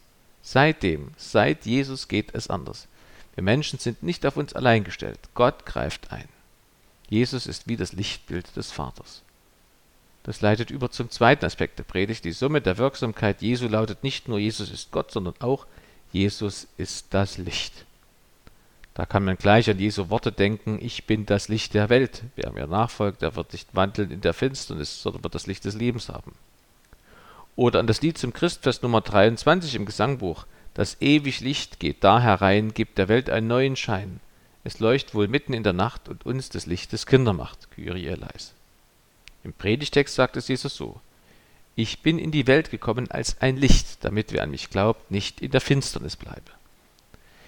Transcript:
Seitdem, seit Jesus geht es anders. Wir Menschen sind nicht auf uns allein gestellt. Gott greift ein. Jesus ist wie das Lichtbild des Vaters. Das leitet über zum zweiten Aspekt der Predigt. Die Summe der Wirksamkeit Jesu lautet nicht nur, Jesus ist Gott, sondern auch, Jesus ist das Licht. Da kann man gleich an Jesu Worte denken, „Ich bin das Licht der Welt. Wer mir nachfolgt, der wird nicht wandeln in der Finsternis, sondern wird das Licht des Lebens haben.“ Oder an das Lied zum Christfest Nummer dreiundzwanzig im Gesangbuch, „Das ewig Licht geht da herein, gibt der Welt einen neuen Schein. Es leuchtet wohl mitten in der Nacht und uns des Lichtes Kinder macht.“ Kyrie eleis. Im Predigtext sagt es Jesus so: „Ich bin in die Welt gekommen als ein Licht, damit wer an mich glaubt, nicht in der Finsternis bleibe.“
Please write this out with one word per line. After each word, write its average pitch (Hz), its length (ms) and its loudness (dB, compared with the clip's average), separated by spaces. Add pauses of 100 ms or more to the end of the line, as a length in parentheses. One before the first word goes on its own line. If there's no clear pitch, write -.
(420)
Seitdem, 98 760 2
seit 131 480 2
Jesus 131 420 -2
geht - 280 -2
es 113 140 -6
anders. - 380 -8 (480)
Wir 92 80 -4
Menschen 131 360 2
sind - 240 -4
nicht 175 220 -2
auf 143 120 0
uns 147 160 -6
allein 113 300 4
gestellt. - 360 -10 (140)
Gott - 320 2
greift - 460 -6
ein. - 160 -12 (840)
Jesus 120 380 0
ist - 200 -12
wie 117 100 -4
das 92 160 -6
Lichtbild - 640 -8
des - 160 -10
Vaters. - 500 -12 (1040)
Das - 180 -10
leitet 107 300 2
über 131 180 -4
zum - 220 -8
zweiten 117 340 4
Aspekt - 320 -4
der - 60 -10
Predigt. 101 400 -4
Die 85 80 -4
Summe 139 300 0
der 92 160 0
Wirksamkeit 113 640 0
Jesu 120 260 0
lautet 107 360 0
nicht - 240 -6
nur, 110 120 -2
Jesus 107 320 -2
ist - 200 -14
Gott, - 200 -4
sondern 90 280 -6
auch, 131 280 -4 (440)
Jesus 98 560 -2 (100)
ist - 320 -10
das 98 280 0
Licht. - 480 -8 (1080)
Da 90 100 -4
kann 98 200 2
man 95 120 0
gleich 110 320 6
an 101 80 2
Jesu 98 320 -2
Worte 110 220 0
denken, 107 500 0
„Ich - 240 -10
bin 107 200 0
das 101 220 0
Licht - 260 -2
der 104 160 2
Welt. 127 340 2 (140)
Wer - 160 -6
mir 62 120 -6
nachfolgt, 101 560 -2
der - 140 -2
wird 87 160 -6
nicht - 220 -14
wandeln 98 360 0
in 95 120 -10
der 85 120 2
Finsternis, 101 680 -6
sondern 90 220 -6
wird - 120 -8
das - 120 -8
Licht - 180 -8
des 101 100 -6
Lebens 117 320 -4
haben.“ - 260 -14 (1200)
Oder 120 240 6
an 113 60 0
das 110 140 2
Lied 160 160 0
zum 127 160 -4
Christfest - 500 -2
Nummer 117 180 4
dreiundzwanzig 123 760 4
im 104 100 -4
Gesangbuch, 104 600 -2 (280)
„Das - 280 -4
ewig 143 400 4
Licht - 380 -6
geht 73 260 -2
da 107 160 8
herein, 104 520 4
gibt - 240 -4
der 95 120 2
Welt 123 200 4
einen 113 180 0
neuen 131 280 2
Schein. 101 460 -6 (420)
Es - 160 -10
leuchtet 117 340 2
wohl 104 140 2
mitten 135 260 -2
in 113 100 -2
der 101 100 4
Nacht 98 340 -2
und - 180 -14
uns 131 220 -6
des - 180 -10
Lichtes - 400 -6
Kinder 127 280 4
macht.“ - 380 -8
Kyrie - 360 -10
eleis. - 460 -10 (920)
Im 90 80 -12
Predigtext 139 640 0
sagt 131 220 2
es 127 100 -6
Jesus - 260 -4
so: - 280 -12 (760)
„Ich - 260 -4
bin 160 160 2
in 156 140 -4
die 143 160 2
Welt 143 240 4
gekommen 120 400 -4
als - 300 -4
ein 131 160 2
Licht, - 480 6
damit 104 260 -2
wer - 120 -2
an 76 80 -4
mich - 180 -10
glaubt, 104 420 0
nicht - 300 -4
in 131 100 -6
der 135 100 4
Finsternis - 540 -2
bleibe.“ - 360 -16 (960)